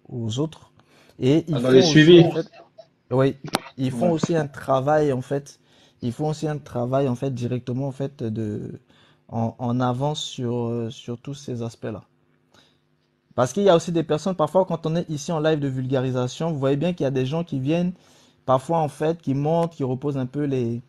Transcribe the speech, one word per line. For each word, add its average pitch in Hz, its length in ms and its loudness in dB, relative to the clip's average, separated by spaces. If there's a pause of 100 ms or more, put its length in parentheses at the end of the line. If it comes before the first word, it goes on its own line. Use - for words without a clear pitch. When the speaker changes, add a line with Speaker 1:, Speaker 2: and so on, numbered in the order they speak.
Speaker 1:
aux 117 300 -6
autres. 156 320 -8 (480)
Et 147 280 4
ils 139 120 -2
Speaker 2:
Ah, - 20 -2
dans 127 80 0
Speaker 1:
font - 20 6
Speaker 2:
les 131 160 10
Speaker 1:
aussi, 156 340 10
Speaker 2:
suivis. - 20 8
Speaker 1:
en - 60 4
fait, 160 180 -4 (640)
oui, 131 260 2 (400)
ils 131 140 -2
font 175 200 0
Speaker 2:
Ouais. - 20 2
Speaker 1:
aussi 160 220 -2
un 151 120 0
travail, 143 680 0
en 127 80 -2
fait, 139 380 -8 (420)
ils 120 120 -4
font 151 160 -4
aussi 156 180 -6
un 151 120 -4
travail, 131 500 -2
en 123 60 -2
fait, 135 180 -6
directement, 123 540 -6
en 135 60 -6
fait, 139 300 -8
de, 110 580 -6 (480)
en, 113 300 -4
en 123 220 -2
avance 131 420 -2
sur, 120 320 -6 (120)
euh, 117 240 -4
sur 120 280 -12
tous 139 160 -12
ces 123 280 -10
aspects-là. 117 400 -10 (1300)
Parce 127 180 0
qu'il 202 100 -2
y 196 60 6
a 170 60 8
aussi 170 160 0
des 165 120 0
personnes, 156 320 -2
parfois, 180 300 0
quand 165 200 -6
on 160 100 -2
est 170 140 -4
ici 156 220 -6
en 160 80 -2
live 156 200 2
de 139 80 -2
vulgarisation, 131 840 -2
vous 147 80 -4
voyez 135 180 2
bien 170 160 -2
qu'il 165 100 -4
y 139 40 0
a 131 40 0
des 131 140 0
gens 156 180 -4
qui 143 160 -6
viennent, 170 340 0 (520)
parfois, 135 340 0
en 156 100 0
fait, 156 320 -2
qui 135 120 -4
montent, 165 400 0
qui 143 100 -6
reposent 131 340 -4
un 127 100 -4
peu 147 180 -4
les 123 440 -2